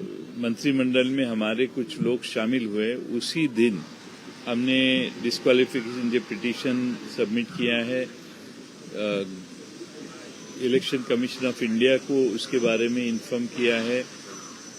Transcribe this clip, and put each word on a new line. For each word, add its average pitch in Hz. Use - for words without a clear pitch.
मंत्रिमंडल 127
में 135
हमारे 113
कुछ 120
लोग 120
शामिल 117
हुए, 107
उसी 123
दिन 113
हमने 131
डिस्क्वालिफिकेशन 123
जो 120
पिटीशन 120
सबमिट 117
किया 120
है, 123
अ, -
इलेक्शन 127
कमीशन 123
of 120
इंडिया 120
को 131
उसके -
बारे 117
में 123
इन्फॉर्म 120
किया 117
है 123